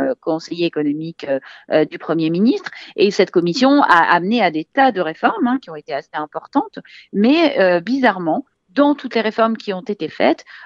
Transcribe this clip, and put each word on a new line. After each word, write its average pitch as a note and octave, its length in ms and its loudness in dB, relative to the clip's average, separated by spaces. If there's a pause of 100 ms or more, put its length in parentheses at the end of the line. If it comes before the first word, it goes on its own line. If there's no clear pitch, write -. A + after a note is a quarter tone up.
euh, C3+ 180 -2
conseiller E3+ 460 -4
économique, D#3 600 -6
euh, C#3 100 -2 (320)
euh, D#3 140 2
du E3 140 -12
Premier D#3+ 320 -2
ministre. A3+ 400 0 (260)
Et G3+ 140 2
cette F#3 200 0
commission A#3 520 2
a E3+ 300 4
amené F#3+ 300 0
à F3+ 80 2
des D#3 140 -6
tas C4+ 280 2
de F#3 80 -4
réformes, A3+ 460 -2
hein, B3+ 160 0
qui - 80 -20
ont D#3+ 60 -12
été D3+ 160 -12
assez C#3+ 220 -8
importantes. D#3+ 680 -6 (320)
Mais, C4 480 2
euh, F3+ 200 4
bizarrement, G3 640 0 (240)
dans C#4+ 240 2
toutes C4 200 -12
les A3+ 60 2
réformes A3 380 -2
qui G3 160 -8
ont F3+ 80 -10
été F3+ 260 -8
faites, - 360 0 (220)